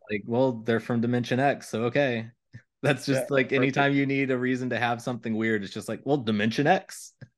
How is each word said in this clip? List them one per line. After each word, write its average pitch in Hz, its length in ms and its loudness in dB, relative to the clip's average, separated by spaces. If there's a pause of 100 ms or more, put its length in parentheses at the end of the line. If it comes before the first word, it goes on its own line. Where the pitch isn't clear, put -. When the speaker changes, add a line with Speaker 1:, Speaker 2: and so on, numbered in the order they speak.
Speaker 1:
like, 104 160 -4
"Well, 123 280 2
they're 113 260 0
from 117 220 -2
Dimension 123 380 0
X, 135 300 0
so 110 160 -2
okay." 120 460 0 (220)
<laughs> - 280 -20
That's 135 240 0
just 131 240 0
Speaker 2:
Yeah, - 0 -
Speaker 1:
like, 131 240 2
Speaker 2:
perfect. 139 280 2
Speaker 1:
anytime 143 120 4
you 139 120 2
need 135 260 0
a 127 60 2
reason 127 320 -2
to 117 100 -2
have 120 220 0
something 117 340 -4
weird, 110 280 0
it's 95 100 -10
just 107 160 -8
like, 110 160 -8
"Well, 143 120 2
Dimension 113 500 0
X." - 460 0 (240)